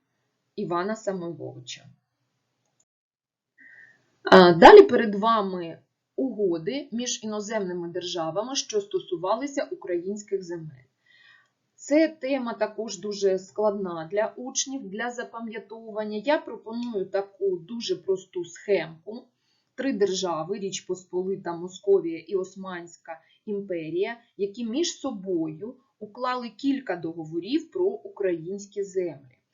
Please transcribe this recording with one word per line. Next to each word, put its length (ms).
Івана 400
Самойловича. 880
А, 300
далі 280
перед 340
вами 640
угоди 760
між 320
іноземними 640
державами, 680
що 260
стосувалися 880
українських 720
земель. 420
Це 320
тема 460
також 460
дуже 400
складна 720
для 240
учнів, 540
для 220
запам'ятовування. 1120
Я 120
пропоную 680
таку 520
дуже 380
просту 500
схемку. 840
Три 180
держави: 640
Річ 220
Посполита, 760
Московія 600
і 160
Османська 840
імперія, 720
які 280
між 340
собою 760
уклали 500
кілька 460
договорів 760
про 140
українські 1000
землі. 540